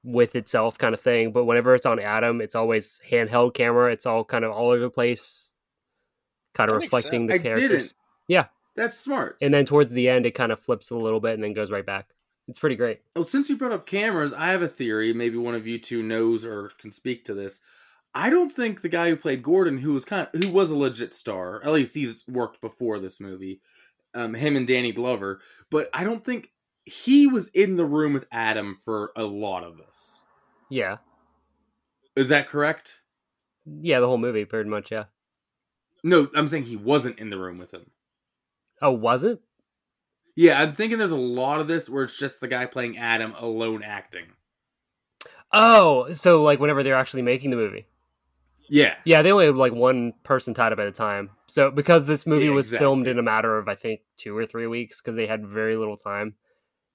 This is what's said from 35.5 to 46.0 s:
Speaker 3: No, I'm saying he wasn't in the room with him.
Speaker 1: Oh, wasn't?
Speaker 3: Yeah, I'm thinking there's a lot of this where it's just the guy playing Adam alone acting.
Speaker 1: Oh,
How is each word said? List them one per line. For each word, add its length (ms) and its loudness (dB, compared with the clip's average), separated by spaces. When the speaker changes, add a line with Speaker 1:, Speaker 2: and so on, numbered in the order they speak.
Speaker 3:
No, 320 4
I'm 140 0
saying 160 -4
he 100 -12
wasn't 440 0
in 100 -12
the 100 -8
room 180 -12
with 160 -20
him. 180 -20
Speaker 1:
Oh, 100 4
wasn't? 480 0
Speaker 3:
Yeah, 240 8
I'm 140 0
thinking 240 -2
there's 140 0
a 60 -2
lot 440 -2
of 80 -6
this 200 -4
where 140 -4
it's 140 -8
just 240 -8
the 80 -8
guy 160 -4
playing 320 -8
Adam 400 -2
alone 440 -4
acting. 440 -14
Speaker 1:
Oh, 640 8